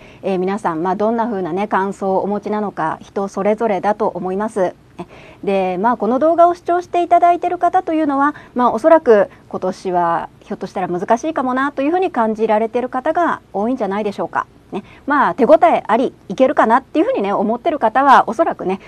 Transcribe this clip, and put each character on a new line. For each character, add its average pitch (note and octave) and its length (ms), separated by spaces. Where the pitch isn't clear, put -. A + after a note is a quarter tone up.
え G3 120
ー、 F3+ 40
皆 F#3+ 180
さ F#3 160
ん、 D#3 80
ま F#3+ 100
あ、 F3+ 40
ど G#3 160
ん A#3 60
な A3+ 80
風 G#3 160
な E3+ 100
ね、 G3 160
感 G3+ 240
想 F#3+ 240
を F3+ 80
お F3+ 40
持 G3+ 120
ち G#3 120
な G#3+ 100
の G3+ 100
か、 D#3+ 300
人 G3 260
そ G3 160
れ G#3 120
ぞ A3+ 120
れ F#3+ 140
だ G#3 140
と G#3+ 120
思 F3+ 240
い F#3+ 60
ま G#3+ 100
す。 G3 280
ね、 F#3+ 100
で、 F#3+ 360
ま A3+ 120
あ、 A#3 60
こ G#3 100
の B3 120
動 D#4 160
画 E4+ 120
を F4 60
視 F4 80
聴 F4 220
し F4+ 40
て F4 140
い F4 60
た F4 120
だ F4 140
い E4+ 60
て F4 80
い - 20
る F4 80
方 F4+ 240
と F4+ 120
い D#4 80
う D#4 40
の C#4 140
は、 D4 160
ま B3 120
あ、 A3 60
お - 60
そ D#4 120
ら D#4+ 120
く A3 300
今 F#3+ 120
年 F#3 300
は E3+ 380
ひ - 120
ょ - 20
っ - 40
と G3 80
し - 60
た G3+ 80
ら F3+ 60
難 F3+ 300
し - 60
い D#4 100
か D4+ 80
も B3+ 140
な C#4 160
と C#4 100
い C#4 60
う D4+ 40
ふ E4+ 40
う F#4 40
に F#4 120
感 A3 240
じ G#3+ 100
ら G#3+ 140
れ A3 100
て A#3 80
い B3 60
る B3+ 60
方 B3+ 240
が E4 280
多 G3+ 160
い C4 40
ん C4 40
じ A3+ 60
ゃ G3 40
な F#3+ 120
い A3 40
で G#3 80
し - 80
ょ F3+ 60
う D#3+ 40
か。 - 160
ね、 G3 120
ま C4 220
あ、 E4+ 40
手 C4+ 120
応 D4 180
え D4+ 240
あ G#3+ 100
り、 B3 160
い F#3 60
け C4 120
る C#4+ 60
か C#4+ 140
な A3+ 100
っ C4 60
て - 160
い - 20
う F#4 40
ふ A#4+ 40
う C5+ 40
に G#4 100
ね、 G3 100
思 G3 220
っ F4+ 40
て E4+ 120
る D4+ 80
方 A#3+ 240
は、 B3 260
お G#3+ 40
そ D#4+ 100
ら F4 100
く - 140
ね、 F#3 200